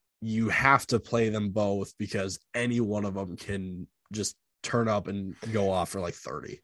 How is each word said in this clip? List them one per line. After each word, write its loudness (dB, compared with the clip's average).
You 0
have 6
to 4
play 2
them 0
both 0
because -4
any 2
one 2
of -2
them -4
can -6
just -4
turn 0
up 0
and -6
go 2
off 0
for, -6
like, -4
thirty. -10